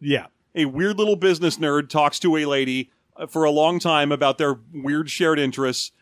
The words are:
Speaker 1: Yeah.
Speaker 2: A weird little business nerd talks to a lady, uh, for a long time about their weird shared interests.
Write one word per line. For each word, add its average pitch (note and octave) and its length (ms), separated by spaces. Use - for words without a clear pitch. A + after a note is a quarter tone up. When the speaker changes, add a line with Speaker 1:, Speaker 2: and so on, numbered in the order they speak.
Speaker 1:
Yeah. C#3+ 240
Speaker 2:
A D#3+ 100
weird E3+ 320
little G#3 180
business E3+ 420
nerd D3 320
talks D3 300
to E3 160
a D3+ 100
lady, C3 460
uh, E3 100
for D#3+ 180
a D3+ 60
long D#3+ 280
time D3 320
about C3+ 260
their C#3+ 220
weird D3 360
shared D#3+ 300
interests. C3+ 520